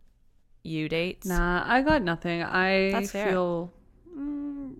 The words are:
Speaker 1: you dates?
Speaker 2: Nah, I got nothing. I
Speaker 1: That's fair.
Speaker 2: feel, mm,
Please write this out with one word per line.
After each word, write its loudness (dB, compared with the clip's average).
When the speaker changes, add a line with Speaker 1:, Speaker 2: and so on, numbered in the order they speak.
Speaker 1:
you -4
dates? -4
Speaker 2:
Nah, 2
I 4
got 4
nothing. -2
I 2
Speaker 1:
That's -2
fair. -2
Speaker 2:
feel, 0
mm, -8